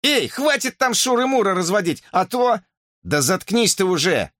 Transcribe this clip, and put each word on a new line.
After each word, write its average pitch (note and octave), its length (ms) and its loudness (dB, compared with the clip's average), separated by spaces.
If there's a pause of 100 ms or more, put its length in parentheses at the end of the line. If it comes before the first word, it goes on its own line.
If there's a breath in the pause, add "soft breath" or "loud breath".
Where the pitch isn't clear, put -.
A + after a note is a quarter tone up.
"Эй, C4 240 0
хватит C4+ 500 -2
там B3 160 0
шуры-муры B3 600 0
разводить, F3+ 560 -2
а F3+ 160 0
то..." B3 340 0 (400)
"Да D3 220 0
заткнись F#3 500 0
ты F#3+ 100 0
уже!" — E3 560 0